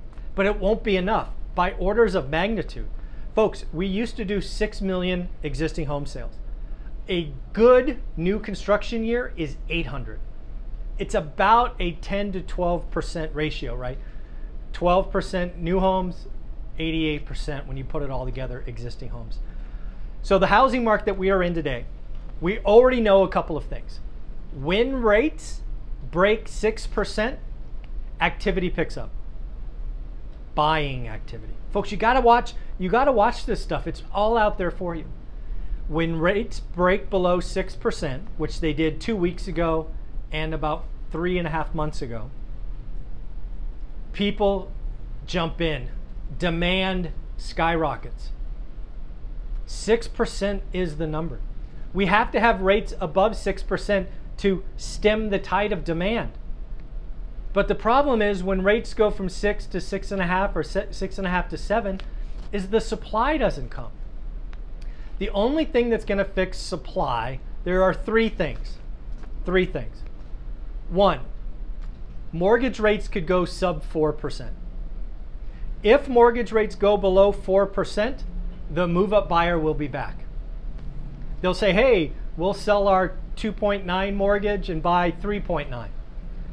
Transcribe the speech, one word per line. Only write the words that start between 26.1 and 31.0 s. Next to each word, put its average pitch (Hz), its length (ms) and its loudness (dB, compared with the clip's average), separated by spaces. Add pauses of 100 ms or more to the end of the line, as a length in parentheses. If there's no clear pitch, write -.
break 214 360 4
six - 400 -2
percent, 214 520 -2 (840)
activity 180 480 2
picks - 300 -2
up. 113 100 -6 (1500)
Buying 147 540 2